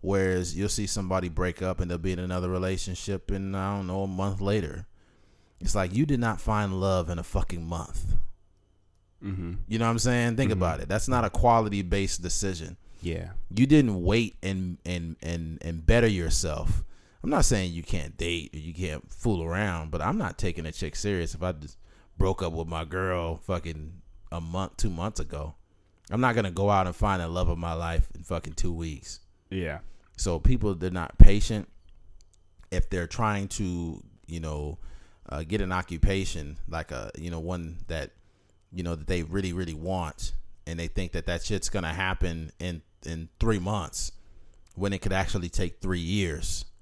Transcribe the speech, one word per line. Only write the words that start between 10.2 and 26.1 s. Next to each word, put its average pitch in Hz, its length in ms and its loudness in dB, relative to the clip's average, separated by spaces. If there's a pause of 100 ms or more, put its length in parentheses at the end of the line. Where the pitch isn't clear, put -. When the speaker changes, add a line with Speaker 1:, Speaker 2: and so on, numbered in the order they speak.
Speaker 1:
Think 131 140 2
Speaker 2:
Mm-hmm. 104 80 0
Speaker 1:
about 80 220 0
it. 71 80 -10
That's 104 180 0
not 123 180 2
a 101 60 0
quality-based 101 920 2
decision. 87 560 -4 (240)
Speaker 2:
Yeah. 85 300 -6 (240)
Speaker 1:
You 120 120 6
didn't 131 360 6
wait 104 400 2
and, 92 420 -4
and, 85 380 -4
and, 80 400 -6
and 82 240 -4
better 117 220 6
yourself. 80 760 2 (400)
I'm 226 80 -2
not 170 140 4
saying 92 280 2
you 82 120 -8
can't 76 320 -2
date 85 380 -4
or 76 40 -8
you 78 160 -10
can't 80 380 -6
fool 92 320 -2
around, 85 480 -2
but 80 100 -2
I'm 151 160 -2
not 110 200 -4
taking 85 280 -2
a 78 60 -8
chick - 240 -6
serious 90 400 -2
if 78 80 -8
I 90 80 -2
just 76 260 -12 (400)
broke 95 240 2
up 82 100 -4
with 80 140 -6
my 82 180 -6
girl 87 520 -4
fucking 80 560 -6 (400)
a 85 80 -6
month, 87 380 -6
two 107 120 2
months 90 300 -4
ago. 73 340 -8 (560)